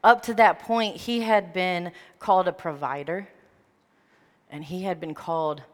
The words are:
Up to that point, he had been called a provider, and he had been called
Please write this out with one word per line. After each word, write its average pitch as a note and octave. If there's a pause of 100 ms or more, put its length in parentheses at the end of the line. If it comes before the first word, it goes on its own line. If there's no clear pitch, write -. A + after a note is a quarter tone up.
Up A#3+
to A#3
that G3+
point, A3+
he A#3
had G3+
been F3+ (300)
called F#3
a F3+
provider, D3 (1200)
and D3
he F3+
had F3
been D#3
called D#3